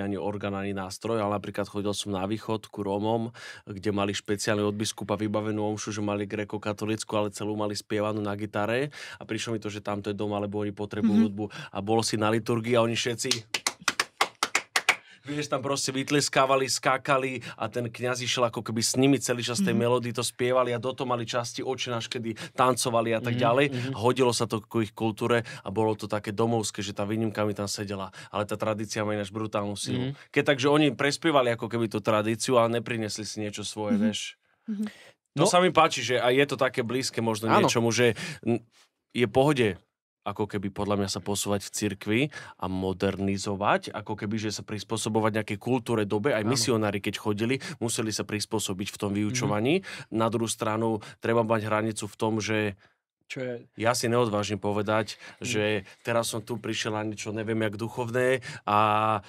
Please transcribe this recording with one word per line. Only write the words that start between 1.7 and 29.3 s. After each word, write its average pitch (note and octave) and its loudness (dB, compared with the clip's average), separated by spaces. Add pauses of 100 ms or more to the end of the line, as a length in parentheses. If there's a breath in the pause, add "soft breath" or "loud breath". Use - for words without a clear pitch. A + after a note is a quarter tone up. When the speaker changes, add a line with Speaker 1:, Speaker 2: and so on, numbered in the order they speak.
Speaker 1:
som - -6
na F#2+ -2
východ A2 -4
ku - -8
Rómom, A2 0 (320 loud breath)
kde G2+ -4
mali G2+ 0
špeciálne G#2 -2
od G#2 2
biskupa G#2 -4
vybavenú G#2+ -2
omšu, G#2+ -4
že G#2 -4
mali G#2 -2
grékokatolickú, G#2+ -4
ale G#2 0
celú G#2 -6
mali G#2 -2
spievanú G#2+ -2
na G2+ -2
gitare G#2+ -2 (240 loud breath)
a - -16
prišlo A2 -4
mi G#2 -4
to, G#2 -8
že G#2 -8
tamto G#2 -4
je G2+ -6
doma, G#2 -2
lebo G2+ -2
oni G#2 -4
potrebujú G#2 0
Speaker 2:
Mhm. A2 8
Speaker 1:
hudbu. G#2 -2 (260 loud breath)
A - -6
bol A2 2
si A2 -2
na G#2+ 4
liturgii A#2 2
a A2+ 6
oni A#2 0
všetci, B2 -2 (1900 loud breath)
vieš, C#3+ -4
tam C#3+ 0
proste C3+ -2
vytleskávali, C3+ 4
skákali C3 2 (160 loud breath)
a - -2
ten A#2+ -2
kňaz A#2+ -2
išiel B2 2
ako A#2 -2
keby A2 -4
s A2+ 0
nimi C3+ 6
celý A#2+ -2
čas A#2 -2
tej F#3+ 2
Speaker 2:
Mhm. A#2 2
Speaker 1:
melódii, A#2+ 2
to A#2+ -4
spievali B2 2
a A#2+ 0
do B2+ -4
toho C3 -6
mali A#2+ 0
časti A#2+ -4
Otče B2+ -4
náš, A#2 -4
kedy A2+ -8
tancovali A#2+ 2
a A2 2
tak A#2+ -2
Speaker 3:
Mhm, B2 0
Speaker 1:
ďalej. B2+ 6
Speaker 3:
mhm. C3 -4
Speaker 1:
Hodilo B2 4
sa A#2 2
to G#2+ -2
ku A2+ 0
ich - -6
kultúre A2+ 2
a - -10
bolo A2 0
to G#2+ -10
také G#2 -4
domovské, A2 0
že G2+ -6
tá G#2 -4
výnimka G#2+ -2
mi G#2+ 0
tam G2+ -4
sedela. G2 -6 (160 loud breath)
Ale G#2 -2
tá G#2 -6
tradícia G#2+ -2
má G#2 -2
ináč G2+ -6